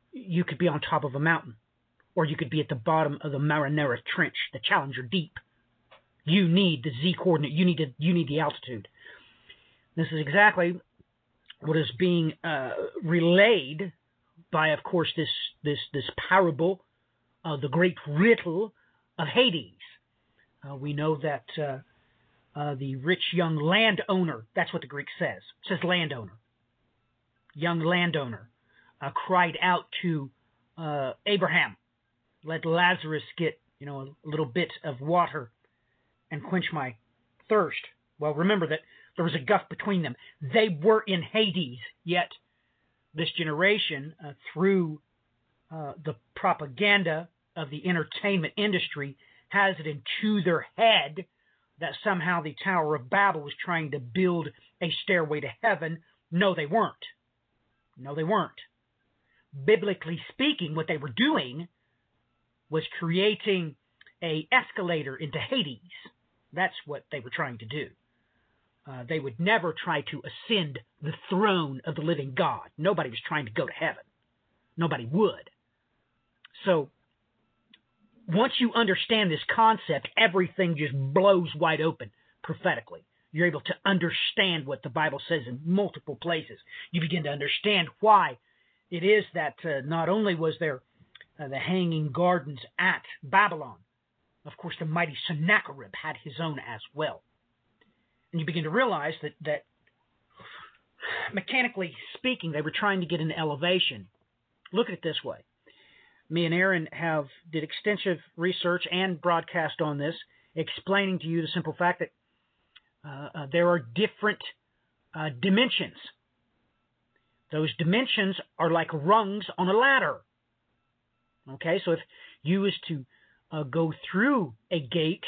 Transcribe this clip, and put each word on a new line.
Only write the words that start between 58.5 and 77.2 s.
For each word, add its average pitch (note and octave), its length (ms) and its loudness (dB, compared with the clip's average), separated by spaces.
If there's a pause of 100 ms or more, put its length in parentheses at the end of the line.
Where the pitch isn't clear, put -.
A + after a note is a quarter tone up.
Biblically F#3+ 640 2
speaking, A3 440 -2
what D#3+ 120 -2
they E3 100 -2
were C#3+ 140 -8
doing E3+ 580 0 (1000)
was D#3 140 -2 (140)
creating F3+ 760 0 (480)
a D#3 280 -4
escalator F3 640 0
into D#3 220 -8
Hades. C#3+ 420 -4 (720)
That's F3 220 -2 (120)
what C#3+ 240 -10
they D3 100 -6
were B2 100 -14
trying B2+ 280 -6
to A2 80 -14
do. C#3 240 -8 (960)
Uh, B2+ 220 -14
they D#3 120 -2
would C3 180 -8
never F3+ 340 2
try D#3 300 -2
to - 200 -12
ascend D#3+ 560 -4 (240)
the D3+ 100 -4 (160)
throne F3+ 560 2
of D#3+ 120 -4
the D#3 60 -6
living D3 320 -2
God. C#3 440 -2
Nobody D#3+ 320 0
was A2 160 -10
trying D3 200 -4
to G#2+ 60 -12
go C3 140 -2
to - 60 -10
heaven. - 300 -4 (760)
Nobody D3 300 -2
would. F3 440 0 (1120)
So D#3+ 260 2 (1400)